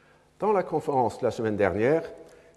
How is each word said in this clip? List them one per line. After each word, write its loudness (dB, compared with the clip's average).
Dans 0
la 2
conférence -2
de -4
la 2
semaine -2
dernière, 2